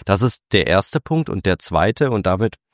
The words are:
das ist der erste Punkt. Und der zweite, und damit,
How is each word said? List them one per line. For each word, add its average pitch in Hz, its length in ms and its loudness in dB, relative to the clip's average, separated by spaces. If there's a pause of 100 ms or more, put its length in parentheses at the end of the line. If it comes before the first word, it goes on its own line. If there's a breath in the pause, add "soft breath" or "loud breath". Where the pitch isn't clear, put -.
das 98 160 2
ist 127 200 -2 (100)
der 95 140 2
erste 98 340 0
Punkt. 160 300 -4
Und 95 160 -6
der 90 140 0
zweite, 101 500 0
und 107 160 -2
damit, 95 300 0 (160)